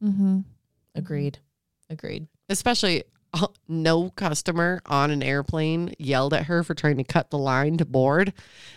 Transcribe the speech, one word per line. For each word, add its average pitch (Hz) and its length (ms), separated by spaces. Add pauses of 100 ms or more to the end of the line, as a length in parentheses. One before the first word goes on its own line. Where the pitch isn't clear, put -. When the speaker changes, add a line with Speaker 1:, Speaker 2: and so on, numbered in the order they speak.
Speaker 1:
Mm-hmm. 196 380 (560)
Speaker 2:
Agreed. 143 420 (500)
Agreed. 160 380 (220)
Speaker 3:
Especially, 196 560 (280)
uh, 175 140 (220)
no 165 420
customer 170 760
on 143 260
an 143 100
airplane 156 760
yelled 139 360
at 151 120
her 170 180
for 160 100
trying 151 220
to 131 80
cut - 260
the 147 80
line 139 380
to 160 80
board. 143 480 (440)